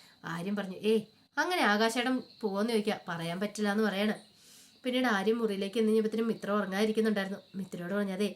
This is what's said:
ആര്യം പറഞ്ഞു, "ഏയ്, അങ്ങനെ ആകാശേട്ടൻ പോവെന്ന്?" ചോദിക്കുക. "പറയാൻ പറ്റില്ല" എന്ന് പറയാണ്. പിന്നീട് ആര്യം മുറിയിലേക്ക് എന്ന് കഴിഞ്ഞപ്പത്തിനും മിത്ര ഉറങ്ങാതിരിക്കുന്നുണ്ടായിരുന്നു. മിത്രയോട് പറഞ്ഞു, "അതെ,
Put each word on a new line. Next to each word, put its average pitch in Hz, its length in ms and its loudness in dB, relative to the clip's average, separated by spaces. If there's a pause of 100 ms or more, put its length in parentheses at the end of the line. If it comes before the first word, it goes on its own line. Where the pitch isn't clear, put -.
(240)
ആര്യം 175 320 -4
പറഞ്ഞു, 185 260 -6
"ഏയ്, 214 200 4 (340)
അങ്ങനെ 330 260 2
ആകാശേട്ടൻ 226 540 2 (220)
പോവെന്ന്?" 214 340 0
ചോദിക്കുക. 208 240 0 (100)
"പറയാൻ 170 340 -4
പറ്റില്ല" 208 320 -2
എന്ന് 214 120 2
പറയാണ്. 202 320 0 (640)
പിന്നീട് 254 280 0
ആര്യം 214 300 2
മുറിയിലേക്ക് 196 400 -2
എന്ന് 220 120 4
കഴിഞ്ഞപ്പത്തിനും 220 380 2
മിത്ര 196 220 -4
ഉറങ്ങാതിരിക്കുന്നുണ്ടായിരുന്നു. 202 920 0 (160)
മിത്രയോട് 175 380 -6
പറഞ്ഞു, 202 200 -2
"അതെ, 202 220 0